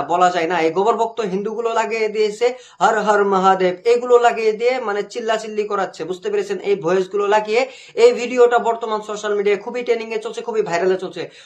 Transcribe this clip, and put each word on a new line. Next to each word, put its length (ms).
বলা 280
যায় 220
না, 80
এই 100
গোবরভক্ত 500
হিন্দুগুলো 540
লাগিয়ে 340
দিয়েছে 380
হর 160
হর 180
মহাদেব, 500
এগুলো 340
লাগিয়ে 340
দিয়ে 280
মানে 200
চিল্লাচিল্লি 520
করাচ্ছে, 400
বুঝতে 260
পেরেছেন? 280
এই 180
ভয়েসগুলো 500
লাগিয়ে 360
এই 180
ভিডিওটা 460
বর্তমান 500
সোশ্যাল 260
মিডিয়ায় 300
খুবই 180
ট্রেন্ডিং 340
এ 20
চলছে, 240
খুবই 200
ভাইরাল 300
এ 120
চলছে। 180